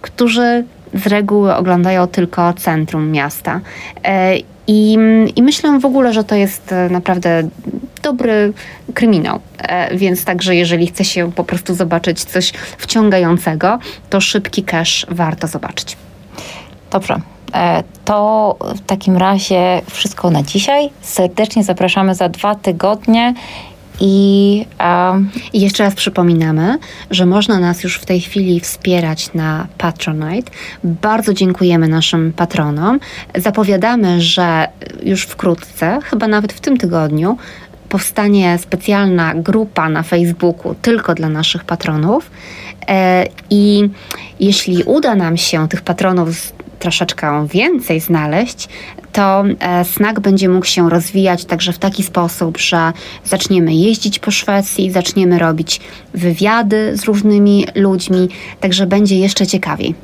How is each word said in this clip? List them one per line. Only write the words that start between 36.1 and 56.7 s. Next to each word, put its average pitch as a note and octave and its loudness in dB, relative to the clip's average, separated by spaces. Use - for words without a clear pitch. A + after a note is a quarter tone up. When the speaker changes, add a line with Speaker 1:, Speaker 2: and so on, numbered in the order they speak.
Speaker 1:
nawet G#3 0
w - -16
tym C#4 0
tygodniu, E3+ 0
powstanie G3 2
specjalna F#3 0
grupa F3+ 0
na D#3+ 0
Facebooku E3+ 0
tylko A3 0
dla D#3+ -4
naszych D#3 -2
patronów. E3+ -2
E, F#3 2
i G3+ 4
jeśli F#3+ 2
uda C4+ 2
nam E3+ 0
się D#3 -2
tych - -6
patronów F3 0
z-, - -12
troszeczkę D3+ -2
więcej G#3 0
znaleźć, D#3+ -2
to, G3 2
e, F3+ 0
Snack G#3 0
będzie G3 4
mógł F#3 2
się E3+ 2
rozwijać F3 0
także F3 -4
w - -6
taki G3 -2
sposób, E3+ -2
że E3 0
zaczniemy F3+ 2
jeździć G3+ 0
po - -4
Szwecji, G3 -2
zaczniemy F3+ 2
robić D#3+ 0
wywiady G#3 0